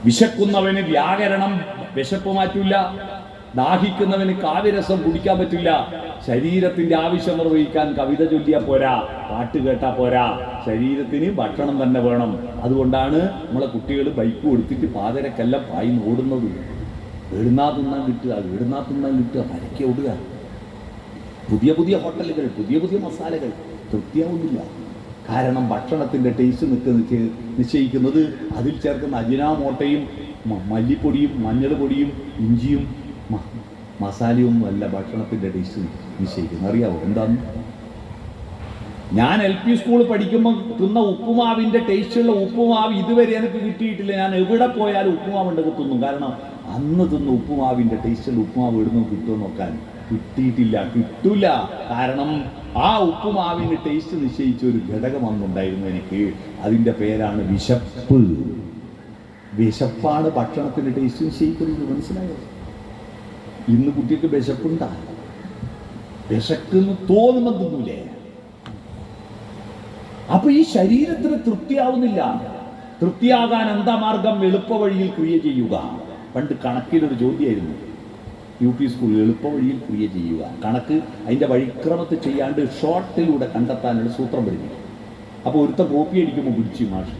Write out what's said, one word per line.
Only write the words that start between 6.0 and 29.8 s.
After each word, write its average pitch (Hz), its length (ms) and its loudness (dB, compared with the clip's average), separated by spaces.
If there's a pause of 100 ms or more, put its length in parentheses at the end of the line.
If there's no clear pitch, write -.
ശരീരത്തിന്റെ 165 680 2
ആവശ്യം 170 420 0
നിർവഹിക്കാൻ 156 560 2
കവിത 139 280 2 (100)
ചൊല്ലിയാ 151 280 4
പോരാ, 131 360 4 (360)
പാട്ട് 120 260 -4
കേട്ടാ 131 320 2
പോരാ, 123 360 2 (400)
ശരീരത്തിന് 135 680 0
ഭക്ഷണം 139 520 0
തന്നെ 127 160 4
വേണം. 120 320 2 (300)
അതുകൊണ്ടാണ് 131 600 2
നമ്മളെ 139 440 -2
കുട്ടികൾ 139 440 -2
ബൈക്ക് 117 400 0
കൊടുത്തിട്ട് 127 440 0
പാതരക്കെല്ലാം 123 680 -2 (100)
പായി 110 200 0 (160)
ഓടുന്നത്. 127 400 0 (880)
എഴുന്നാ 131 380 4
തിന്നാൻ 139 300 -2
കിട്ടുക, 120 260 -2
എഴുന്നാ 117 560 -2
തിന്നാൻ 139 280 0
കിട്ടുക, 123 240 0
പരക്കെ - 420 -6
ഓടുക. 131 260 0 (1400)
പുതിയ 117 220 4
പുതിയ 170 240 4
ഹോട്ടലുകൾ, 160 500 -4
പുതിയ 107 320 0
പുതിയ 180 180 0
മസാലകൾ, 156 520 -4 (440)
തൃപ്തിയാവുന്നില്ല. 156 680 -2 (720)
കാരണം 127 400 0
ഭക്ഷണത്തിന്റെ 127 600 0 (100)
ടേസ്റ്റ് 127 320 4
നിൽക്കുന്ന, 120 300 2 (580)
നിശ്ചയിക്കുന്നത് 131 640 2 (340)
അതിൽ 123 240 -2
ചേർക്കുന്ന 139 380 -2
അജിനാമോട്ടയും 143 880 0 (400)